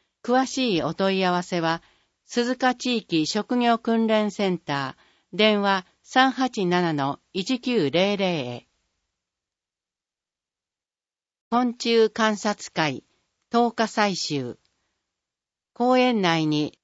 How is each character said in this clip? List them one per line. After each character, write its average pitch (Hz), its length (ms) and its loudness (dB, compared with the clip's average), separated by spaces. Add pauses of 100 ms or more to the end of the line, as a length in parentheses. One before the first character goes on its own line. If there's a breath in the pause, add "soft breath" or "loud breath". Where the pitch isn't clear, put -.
(240)
詳 254 220 2
し 247 300 -2
い 156 80 0
お 151 100 -4
問 190 260 0
い 190 60 0
合 180 80 2
わ 175 100 -2
せ 175 160 -4
は、 165 240 -2 (400 soft breath)
鈴 240 320 -2
鹿 254 180 0
地 247 260 -2
域 156 280 -2
職 214 300 -4
業 233 200 2
訓 226 300 0
練 214 240 2
セ 202 160 -2
ン 180 100 0
タ 139 380 -6 (380 soft breath)
ー、 175 40 -12
電 208 240 4
話 196 240 0 (160 soft breath)
三 262 300 2
八 247 340 -2
七 175 280 2
の 139 260 -2 (140)
一 214 260 -4
九 220 320 0
零 190 240 2
零 196 100 -2 (220)
へ。 120 200 -12 (2750)
昆 240 280 0
虫 226 320 4
観 220 280 0
察 - 340 -6
会、 151 320 -2 (460)
十 233 240 2
日 233 100 -2
採 208 320 -2
集。 135 420 -6 (1200)
公 247 200 4
園 247 240 2
内 165 240 2
に 151 380 -2